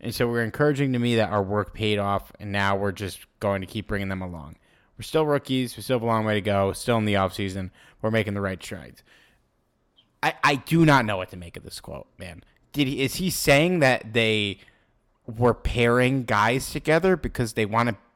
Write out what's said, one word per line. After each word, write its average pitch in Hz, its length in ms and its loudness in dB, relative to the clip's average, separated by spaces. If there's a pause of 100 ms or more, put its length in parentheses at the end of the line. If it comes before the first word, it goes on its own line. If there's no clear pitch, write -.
And 120 140 -8
so 120 140 0
we're 117 140 0
encouraging 139 500 0
to 120 60 0
me 120 180 2
that 104 120 2
our 101 140 2
work 101 300 -2
paid 107 260 0
off, 101 400 -2
and 101 140 -8
now 98 240 2
we're 101 160 -2
just 92 260 -8 (220)
going 98 180 0
to 92 80 -8
keep 107 180 -8
bringing 101 220 -4
them 95 140 -6
along. 82 340 -12 (420)
We're 117 60 -14
still 156 220 0
rookies. 131 500 -2
We 104 80 -12
still 127 140 0
have 113 60 -2
a - 20 -4
long 113 180 2
way 107 120 2
to 104 60 0
go. 98 300 2
Still 117 260 0
in 107 80 0
the 104 100 2
offseason. 95 560 -2 (300)
We're 110 100 -2
making 107 220 0
the 101 80 -4
right 95 220 -6
strides. 69 400 -16 (1200)
I, 160 180 0
I 143 140 4
do 160 300 2
not 135 200 6
know 107 120 -2
what 92 140 -6
to 92 60 -16
make 85 200 -16
of 95 60 -16
this - 180 -16
quote, - 260 -14 (100)
man. 87 260 -16 (280)
Did 143 160 0
he, 135 140 -4
is 131 140 -2
he 185 140 -2
saying 160 500 2
that 123 340 2
they 107 460 0 (680)
were 117 280 2
pairing 123 680 2
guys 117 480 2
together 165 460 2
because 117 360 -4
they 110 120 0
wanted 113 320 0 (180)